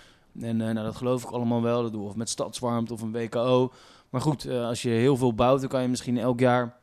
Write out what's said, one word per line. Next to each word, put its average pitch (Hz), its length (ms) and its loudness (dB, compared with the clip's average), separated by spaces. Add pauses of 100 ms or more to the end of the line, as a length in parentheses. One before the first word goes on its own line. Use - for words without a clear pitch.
(420)
En, 113 200 -2
eh, 113 120 -2
nou, 110 120 -4
dat 110 100 -6
geloof 123 280 -2
ik - 60 -12
allemaal 120 320 0
wel. 117 200 2
Dat 113 100 -2
doen 107 100 -6
we 101 60 -6
of 101 80 -10
met 110 140 -6
stadswarmte 117 640 -4
of 107 80 -8
een 110 100 -6
W 117 180 -4
K 123 60 -6
O. 127 360 4 (380)
Maar 127 120 -4
goed, 139 240 -2
eh, 127 220 -2
als 120 140 -4
je 123 80 -2
heel 120 280 4
veel 123 160 2
bouwt, 123 260 4
dan 131 100 -4
kan 131 120 0
je 123 60 0
misschien 123 300 -2
elk 120 220 0
jaar 123 440 2